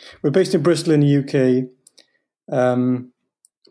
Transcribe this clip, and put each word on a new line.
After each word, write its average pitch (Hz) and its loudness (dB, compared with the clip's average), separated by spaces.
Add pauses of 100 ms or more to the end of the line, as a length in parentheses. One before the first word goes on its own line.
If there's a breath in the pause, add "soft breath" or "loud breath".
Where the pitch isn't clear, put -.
(220 loud breath)
We're 147 -2
based 185 0
in 165 0
Bristol 160 0
in 151 4
the 147 4
U 143 2
K. 131 0 (880 soft breath)
Um, 127 -2 (580)